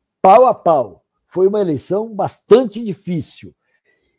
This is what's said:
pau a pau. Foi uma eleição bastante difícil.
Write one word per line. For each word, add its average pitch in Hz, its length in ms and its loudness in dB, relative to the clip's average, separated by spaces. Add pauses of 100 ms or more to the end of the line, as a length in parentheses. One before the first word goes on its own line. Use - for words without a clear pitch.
(220)
pau 220 240 6
a 226 80 0
pau. 143 500 -4 (220)
Foi 185 200 -2
uma 208 140 -2
eleição 185 480 -4
bastante 220 720 -2
difícil. 175 720 -10 (640)